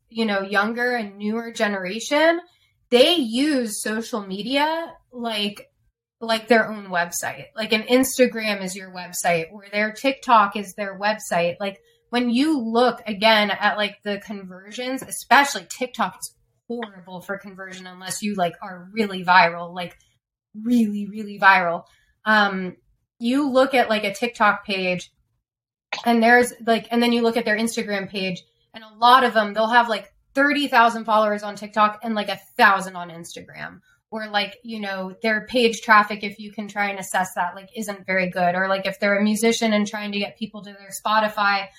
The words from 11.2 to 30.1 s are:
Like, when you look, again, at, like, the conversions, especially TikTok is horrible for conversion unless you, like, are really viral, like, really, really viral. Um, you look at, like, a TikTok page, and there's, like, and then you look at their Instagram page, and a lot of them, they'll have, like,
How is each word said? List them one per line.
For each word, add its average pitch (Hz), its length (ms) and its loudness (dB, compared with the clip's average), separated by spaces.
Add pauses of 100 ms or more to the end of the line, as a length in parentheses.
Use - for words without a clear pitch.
Like, 196 220 -8 (300)
when 240 200 0
you 277 300 2
look, 226 460 0
again, 208 440 4
at, 196 260 0
like, 208 280 -4
the 202 200 -4
conversions, 208 800 -10
especially 233 680 2
TikTok 226 520 -6
is - 120 -12 (360)
horrible 190 540 -10
for 196 160 -8
conversion 185 480 -16
unless 180 360 -10
you, 208 120 -4
like, 175 280 0
are 185 300 -14
really 196 320 -2
viral, 175 500 4
like, 180 220 -10 (680)
really, 214 440 2
really 202 340 -12
viral. 180 440 4 (400)
Um, 196 520 2 (420)
you 262 320 0
look 262 240 4
at, 240 160 4
like, 214 140 0
a 196 100 -4
TikTok 214 500 0
page, 185 460 -4 (960)
and 233 180 4
there's, 240 300 6 (120)
like, 220 260 0
and 233 120 2
then 240 100 2
you 240 100 0
look 233 140 2
at 233 80 0
their 214 120 0
Instagram 208 520 -4
page, 190 340 -6 (300)
and 220 120 -18
a 214 140 -20
lot 247 260 8
of 226 100 0
them, 208 200 2
they'll 220 140 2
have, 233 200 4
like, 208 240 -6 (220)